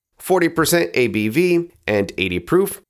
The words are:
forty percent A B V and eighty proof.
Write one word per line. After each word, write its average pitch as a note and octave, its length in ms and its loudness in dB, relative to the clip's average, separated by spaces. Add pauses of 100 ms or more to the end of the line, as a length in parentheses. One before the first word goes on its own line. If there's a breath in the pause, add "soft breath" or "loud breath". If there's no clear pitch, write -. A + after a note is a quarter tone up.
(180)
forty F3+ 320 0
percent E3 460 0
A B2 140 2
B G#2+ 180 -2
V E3+ 420 0 (160)
and G2+ 320 0
eighty F2+ 220 -2
proof. G2 500 -2